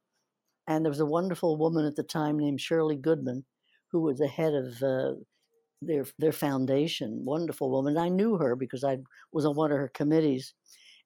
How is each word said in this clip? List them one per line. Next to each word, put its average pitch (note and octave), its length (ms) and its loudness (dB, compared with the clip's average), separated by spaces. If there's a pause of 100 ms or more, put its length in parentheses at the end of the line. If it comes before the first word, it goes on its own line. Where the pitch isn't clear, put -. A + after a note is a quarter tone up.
(680)
and D#3+ 180 0
there D#3 60 2
was C#3+ 100 -4
a D#3 60 2
wonderful E3+ 500 0
woman D#3+ 280 2
at D3 120 -2
the D3+ 60 -4
time D3+ 360 -2
named C#3+ 220 -2
Shirley D#3 360 0
Goodman, C3+ 480 -2 (480)
who E3+ 80 2
was C#3+ 180 0
the D3 100 2
head D#3 260 0
of, B2+ 280 -4
uh, C3+ 320 0 (680)
their, C#3+ 220 0 (140)
their D3+ 140 2
foundation, C3+ 920 0
wonderful D3 460 -2
woman. C3+ 260 2
I E3+ 140 0
knew G3+ 260 2
her C3+ 180 2
because B2+ 300 -6
I C3+ 140 0 (340)
was D3+ 140 0
on C#3+ 100 2
one D#3 160 2
of C#3 60 2
her C#3 140 -4
committees. D3 600 2 (540)